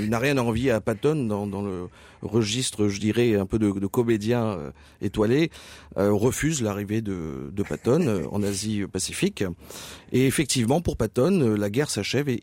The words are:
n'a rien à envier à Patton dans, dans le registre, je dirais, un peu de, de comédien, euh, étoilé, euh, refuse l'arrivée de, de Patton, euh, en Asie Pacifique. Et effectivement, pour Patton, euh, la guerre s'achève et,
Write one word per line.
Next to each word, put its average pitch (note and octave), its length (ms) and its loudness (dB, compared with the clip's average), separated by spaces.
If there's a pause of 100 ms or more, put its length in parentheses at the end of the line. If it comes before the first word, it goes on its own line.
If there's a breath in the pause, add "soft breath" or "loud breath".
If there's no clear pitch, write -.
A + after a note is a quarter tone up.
n'a A2+ 100 2
rien C#3 180 2
à B2+ 60 2
envier A#2 260 0
à A2 100 4
Patton A#2+ 360 0 (100)
dans, G#2 220 -2
dans G2 160 -4
le F#2 240 -4 (340 loud breath)
registre, G#2+ 680 0
je G2 120 -2
dirais, G#2+ 340 2
un G2 140 2
peu A#2 100 0
de, G#2 140 2
de G2 160 -2
comédien, A#2 560 0
euh, E2+ 280 -4 (300 soft breath)
étoilé, A2+ 480 2 (480 loud breath)
euh, G2+ 140 4
refuse B2+ 500 0
l'arrivée G#2 400 -2
de, D#2 500 -6
de G2+ 120 -4
Patton, B2 420 0
euh, G2 260 0
en G2+ 120 -2
Asie G2+ 400 -2 (100)
Pacifique. G2 500 -2 (680 loud breath)
Et C3 160 4
effectivement, C3 540 2
pour - 160 -2
Patton, C#3+ 440 2
euh, A2 160 4
la G#2 140 0
guerre C#3+ 180 0
s'achève C3 400 -2
et, A#2+ 140 0